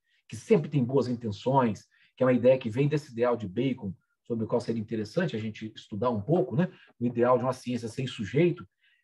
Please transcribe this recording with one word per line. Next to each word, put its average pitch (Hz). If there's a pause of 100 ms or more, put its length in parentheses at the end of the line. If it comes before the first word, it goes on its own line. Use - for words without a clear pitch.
(280)
que 113
sempre 175
tem 135
boas 123
intenções, 117 (300)
que -
é 127
uma 127
ideia 123
que 117
vem 135
desse 147
ideal 120
de 107
Bacon, 107 (280)
sobre 113
o 107
qual 120
seria 113
interessante 110
a -
gente 110
estudar 110
um 110
pouco, 147
né? 180 (280)
O 120
ideal 120
de 120
uma 131
ciência 117
sem 131
sujeito, 131 (380)